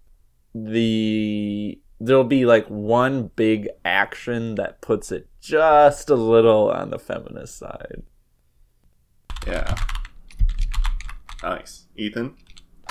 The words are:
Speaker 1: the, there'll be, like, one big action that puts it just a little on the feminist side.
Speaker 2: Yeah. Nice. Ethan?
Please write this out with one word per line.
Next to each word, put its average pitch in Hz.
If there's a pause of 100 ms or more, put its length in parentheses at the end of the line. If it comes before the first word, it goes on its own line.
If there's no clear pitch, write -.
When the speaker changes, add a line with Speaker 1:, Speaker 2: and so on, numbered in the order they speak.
(560)
Speaker 1:
the, 107 (200)
there'll 131
be, 127
like, 113
one 117
big 110 (160)
action 110
that -
puts -
it - (140)
just 151
a 147
little 113
on -
the -
feminist -
side. - (1400)
Speaker 2:
Yeah. 90 (1700)
Nice. -
Ethan? 110 (560)